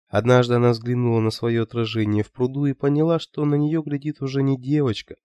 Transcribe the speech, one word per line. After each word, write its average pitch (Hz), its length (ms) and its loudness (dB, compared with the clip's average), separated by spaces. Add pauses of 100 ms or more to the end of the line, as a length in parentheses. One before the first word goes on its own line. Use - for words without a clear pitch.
(140)
Однажды 123 400 4
она 120 160 4
взглянула 117 520 0
на 110 100 0
свое 117 320 -2
отражение 110 600 -2
в - 80 -18
пруду 135 360 -2
и 135 60 0
поняла, 156 440 0
что 156 280 -6
на 147 100 2
нее 151 260 0
глядит 143 400 -8
уже 135 220 -2
не 135 160 0
девочка, 131 640 -2